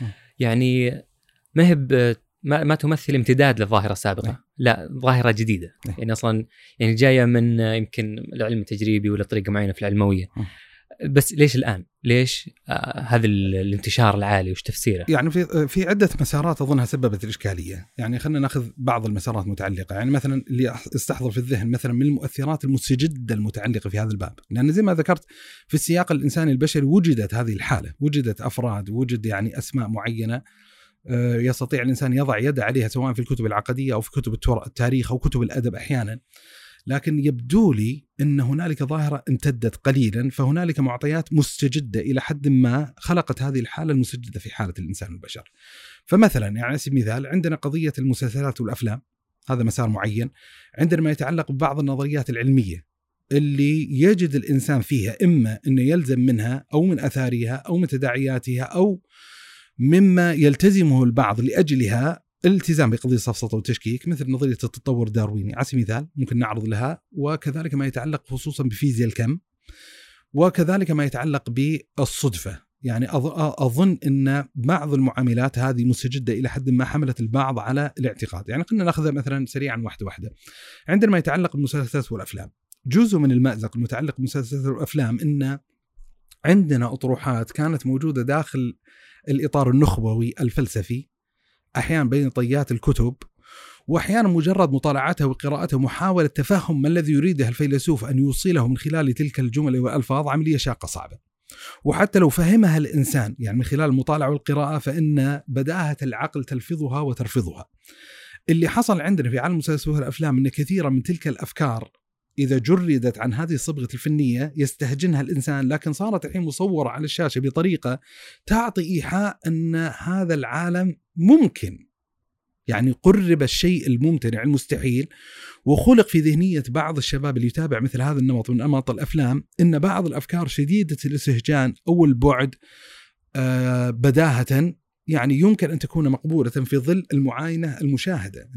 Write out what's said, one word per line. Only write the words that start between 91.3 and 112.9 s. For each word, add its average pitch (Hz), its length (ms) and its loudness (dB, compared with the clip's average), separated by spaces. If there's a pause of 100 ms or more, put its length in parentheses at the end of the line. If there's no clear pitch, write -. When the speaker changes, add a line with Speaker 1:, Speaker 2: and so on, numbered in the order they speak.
Speaker 1:
أحيانًا 143 320 0
بين 139 200 2
طيات 127 420 0
الكتب، 120 440 0 (720)
وأحيانًا 190 420 2
مجرد 175 420 2
مطالعتها 139 540 0
وقراءتها 139 520 -2
ومحاولة 170 500 0
تفهم 151 540 0
ما 143 60 2
الذي 160 260 2
يريده 143 340 2
الفيلسوف 139 580 0
أن 131 140 0
يوصله 139 480 2
من 127 100 0
خلال 151 360 0
تلك 143 260 -4
الجمل 127 400 0
والألفاظ 135 480 -2
عملية 151 300 0
شاقة - 280 -6
صعبة. - 320 -12 (680)
وحتى 185 360 2
لو 165 100 8
فهمها 175 480 4
الإنسان، 135 600 0
يعني، 110 180 -4
من 127 60 0
خلال 147 260 0
المطالعة 135 400 0
والقراءة، 147 480 -2
فإن 143 720 0
بداهة 151 540 -2
العقل 131 420 -6
تلفظها 139 560 -6
وترفضها. 117 640 -4 (840)
اللي 165 180 2
حصل 208 340 2
عندنا 160 280 0
في 123 100 -2
عالم 165 140 0
المسلسلات 151 420 -2
والأفلام 139 420 -2
إن 135 100 2
كثيرا 147 420 -2
من 131 140 0
تلك 170 240 -4
الأفكار 123 640 -4 (480)
إذا 135 180 2
جردت 139 600 2